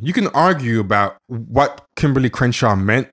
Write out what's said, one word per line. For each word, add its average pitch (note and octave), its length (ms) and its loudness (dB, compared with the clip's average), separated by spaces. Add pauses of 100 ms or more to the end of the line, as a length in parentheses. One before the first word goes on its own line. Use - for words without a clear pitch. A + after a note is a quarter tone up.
you D3+ 100 -4
can G3+ 160 0
argue C#3 520 0
about G2+ 360 0 (120)
what B2 540 -2 (140)
Kimberly C3+ 320 2
Crenshaw A#2+ 460 0
meant G#2+ 380 0